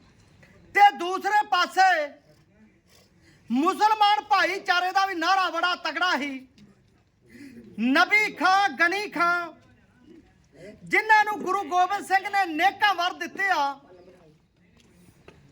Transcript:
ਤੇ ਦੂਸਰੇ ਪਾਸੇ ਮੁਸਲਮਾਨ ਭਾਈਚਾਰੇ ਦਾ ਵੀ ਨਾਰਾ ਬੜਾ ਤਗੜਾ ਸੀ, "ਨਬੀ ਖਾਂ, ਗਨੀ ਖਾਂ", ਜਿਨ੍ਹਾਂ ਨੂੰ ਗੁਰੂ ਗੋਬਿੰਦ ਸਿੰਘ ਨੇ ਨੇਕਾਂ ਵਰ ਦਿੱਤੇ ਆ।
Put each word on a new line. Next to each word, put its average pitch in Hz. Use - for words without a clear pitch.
ਤੇ 403
ਦੂਸਰੇ 381
ਪਾਸੇ 359
ਮੁਸਲਮਾਨ 415
ਭਾਈਚਾਰੇ 359
ਦਾ 392
ਵੀ 381
ਨਾਰਾ 359
ਬੜਾ 349
ਤਗੜਾ 339
ਸੀ, 262
"ਨਬੀ 359
ਖਾਂ, 381
ਗਨੀ 349
ਖਾਂ", 339
ਜਿਨ੍ਹਾਂ 427
ਨੂੰ 415
ਗੁਰੂ 381
ਗੋਬਿੰਦ 359
ਸਿੰਘ 381
ਨੇ 392
ਨੇਕਾਂ 381
ਵਰ 349
ਦਿੱਤੇ 349
ਆ। 277